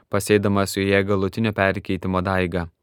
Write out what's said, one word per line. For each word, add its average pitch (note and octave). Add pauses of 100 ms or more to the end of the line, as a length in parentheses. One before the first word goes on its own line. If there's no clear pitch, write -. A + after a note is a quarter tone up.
(120)
pasėdamas G2+
joje G2
galutinio G2+
perkeitimo F#2+
daigą. F#2 (180)